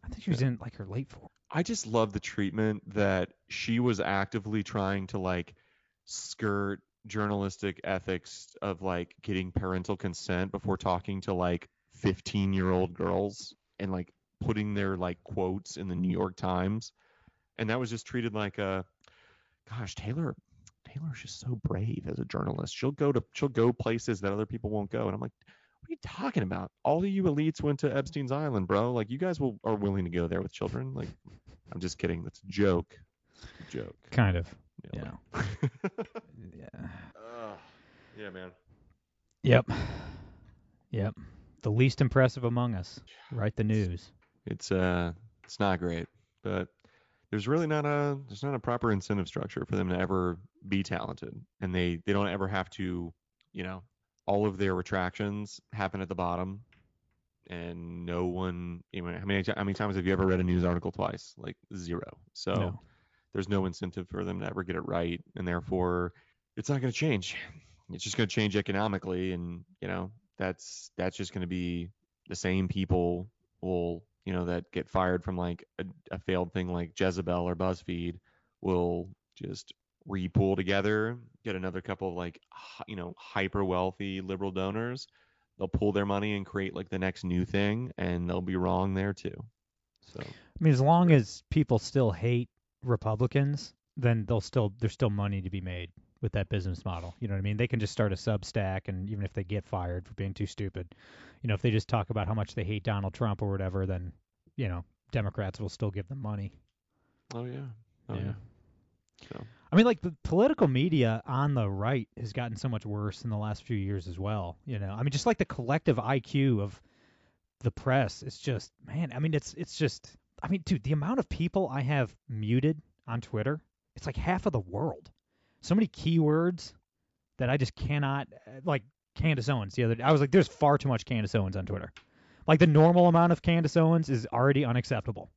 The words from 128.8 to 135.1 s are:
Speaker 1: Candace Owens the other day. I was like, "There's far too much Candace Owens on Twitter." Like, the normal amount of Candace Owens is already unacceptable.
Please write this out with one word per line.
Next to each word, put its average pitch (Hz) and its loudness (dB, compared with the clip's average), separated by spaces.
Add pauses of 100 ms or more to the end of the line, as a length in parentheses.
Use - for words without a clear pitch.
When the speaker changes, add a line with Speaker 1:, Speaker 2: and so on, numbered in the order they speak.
Speaker 1:
Candace 139 2
Owens 110 0
the 123 2
other 113 4
day. 117 -6
I 139 6
was 147 8
like, 139 4
"There's 196 8
far 143 6
too 139 0
much 123 2
Candace 110 0
Owens 95 2
on 95 -4
Twitter." - -6 (560)
Like, 160 8
the 170 10
normal 170 10
amount 170 8
of 170 4
Candace 165 4
Owens 160 6
is 120 2
already 139 6
unacceptable. 117 0